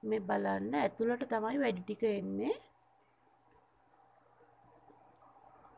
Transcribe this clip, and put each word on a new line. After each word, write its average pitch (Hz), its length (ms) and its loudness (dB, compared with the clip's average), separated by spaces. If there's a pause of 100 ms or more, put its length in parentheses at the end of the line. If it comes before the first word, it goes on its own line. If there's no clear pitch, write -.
මේ 214 180 0
බලන්න 196 540 0
ඇතුළට 240 520 2
තමයි 226 320 0
වැඩි 220 240 2
ටික 208 240 -4
එන්නේ. 202 480 0 (3250)